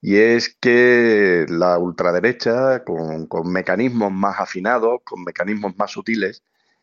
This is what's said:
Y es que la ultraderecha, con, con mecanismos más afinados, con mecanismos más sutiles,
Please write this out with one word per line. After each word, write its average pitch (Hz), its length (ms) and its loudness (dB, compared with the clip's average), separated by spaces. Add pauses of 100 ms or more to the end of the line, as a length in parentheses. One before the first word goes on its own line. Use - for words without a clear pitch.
Y 98 160 2
es 113 420 4
que 117 880 4
la 87 280 2
ultraderecha, 113 1040 -2
con, 80 440 -8
con 85 240 -6
mecanismos 101 600 -2
más 95 280 -4
afinados, 113 640 -2
con 90 200 -16
mecanismos 95 540 -6
más 101 140 -4
sutiles, 110 520 -6 (400)